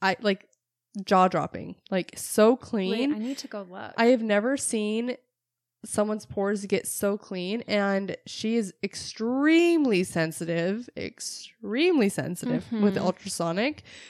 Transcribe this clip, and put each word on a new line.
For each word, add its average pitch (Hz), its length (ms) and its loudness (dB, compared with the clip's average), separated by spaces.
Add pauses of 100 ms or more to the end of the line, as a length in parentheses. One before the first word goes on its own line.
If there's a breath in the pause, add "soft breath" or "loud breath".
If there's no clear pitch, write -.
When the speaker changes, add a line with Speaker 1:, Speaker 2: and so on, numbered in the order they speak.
Speaker 1:
I, 190 180 2
like, 202 260 0 (580)
jaw-dropping. 180 720 2 (140)
Like, 185 260 -2
so 226 400 4
clean. 220 540 -2
Speaker 2:
Wait, 302 60 -2
I - 20 -8
need 254 200 -6
to - 100 -14
go 202 200 -12
look. 202 280 -14
Speaker 1:
I 233 100 4
have 240 160 6
never 220 340 2
seen 226 600 -2 (680)
someone's 214 420 -2
pores 202 400 -2
get - 220 -2
so 202 280 -2
clean, 196 520 -6
and 196 480 0 (100)
she 226 300 -2
is 202 260 -2
extremely 277 1200 2
sensitive, 170 960 -2
extremely 240 1120 -2
sensitive 214 640 -4
with 208 240 2
Speaker 2:
Mm-hmm. - 80 -2
Speaker 1:
ultrasonic 185 800 -2 (280 loud breath)